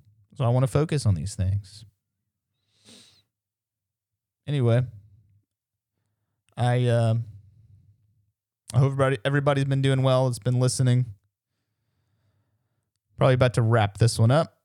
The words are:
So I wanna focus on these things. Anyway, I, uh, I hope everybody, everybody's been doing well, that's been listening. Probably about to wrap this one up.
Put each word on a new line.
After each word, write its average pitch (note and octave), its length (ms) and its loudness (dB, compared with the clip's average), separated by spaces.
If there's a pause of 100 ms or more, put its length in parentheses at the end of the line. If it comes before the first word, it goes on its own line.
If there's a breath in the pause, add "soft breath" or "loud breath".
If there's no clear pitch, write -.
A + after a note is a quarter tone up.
(420)
So A#2+ 40 -2
I - 20 0
wanna B2+ 180 2
focus D3 400 -2
on G#2 80 2
these D#2 220 -6
things. F#2+ 480 -6 (2500 loud breath)
Anyway, B2 380 0 (1700)
I, B2 300 0
uh, A#2 280 2 (1600)
I B2 40 2
hope C3+ 80 4
everybody, C3+ 380 0
everybody's C#3 420 0
been C3+ 160 -2
doing C3+ 200 0
well, C3 220 2
that's A#2+ 160 -4
been B2 180 -2
listening. B2+ 460 0 (2000)
Probably C3 180 2
about B2+ 200 0
to B2 80 2
wrap A2 360 0
this A#2 200 2
one A#2 140 4
up. D#3+ 320 0